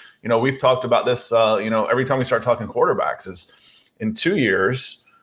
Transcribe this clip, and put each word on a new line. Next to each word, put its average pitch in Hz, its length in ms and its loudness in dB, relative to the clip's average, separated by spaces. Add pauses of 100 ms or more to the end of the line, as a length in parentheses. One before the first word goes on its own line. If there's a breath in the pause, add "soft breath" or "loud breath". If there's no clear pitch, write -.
(220 loud breath)
you 120 60 -8
know, 117 100 4
we've 135 200 0
talked 127 260 2
about 117 200 2
this, 120 280 -2
uh, 110 280 4
you 110 80 -4
know, 110 180 0
every 127 180 0
time 131 140 0
we 127 60 0
start 120 200 -2
talking 117 240 0
quarterbacks - 580 -2
is - 260 -14 (460 soft breath)
in 110 160 -4
two 180 220 0
years, 110 680 0 (180 soft breath)